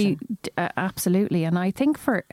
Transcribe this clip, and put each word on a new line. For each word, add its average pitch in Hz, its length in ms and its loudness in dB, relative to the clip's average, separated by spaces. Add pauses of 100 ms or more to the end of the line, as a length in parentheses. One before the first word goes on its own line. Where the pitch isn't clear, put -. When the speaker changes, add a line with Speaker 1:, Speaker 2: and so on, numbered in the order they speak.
(180)
Speaker 1:
function. - 260 -8
Speaker 2:
d-, - 140 -8
uh, 175 180 0
absolutely. 185 720 0
And 170 120 2
I 185 140 0
think 294 260 0
for, - 360 -2